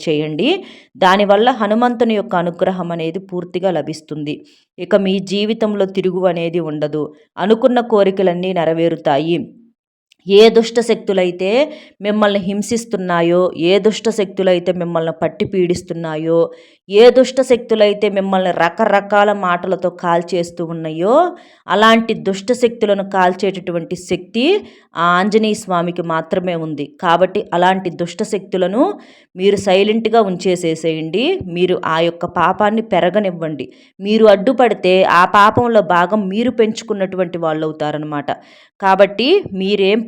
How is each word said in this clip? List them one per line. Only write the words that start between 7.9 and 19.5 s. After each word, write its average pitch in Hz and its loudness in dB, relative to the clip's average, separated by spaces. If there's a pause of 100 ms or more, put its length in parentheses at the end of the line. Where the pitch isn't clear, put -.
నెరవేరుతాయి. 160 0 (920)
ఏ 208 8
దుష్ట 226 2
శక్తులైతే 190 -2 (520)
మిమ్మల్ని 208 0
హింసిస్తున్నాయో, 185 0
ఏ 175 2
దుష్ట 208 0
శక్తులైతే 185 0
మిమ్మల్ని 170 -2 (100)
పట్టి 175 -4
పీడిస్తున్నాయో, 165 -2 (380)
ఏ 214 8
దుష్ట 254 2
శక్తులైతే 214 2
మిమ్మల్ని 190 -2
రకరకాల 202 2
మాటలతో 180 -2